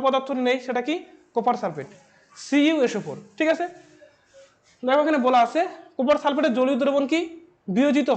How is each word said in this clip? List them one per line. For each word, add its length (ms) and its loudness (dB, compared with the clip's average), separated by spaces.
পদার্থ 240 0
নেই 80 0
সেটা 220 -4
কি, 60 -2
কপার 260 0
সালফেট, 260 -8
সিইউএসও 580 2
ফোর, 120 -12
ঠিক 160 0
আছে। 100 -6
দেখো 180 4
এখানে 220 2
বলা 200 4
আছে 140 -2
কপার 280 2
সালফেটের 340 0
জলীয় 240 2
দ্রবণ 300 0
কি, 80 2
বিয়োজিত 400 2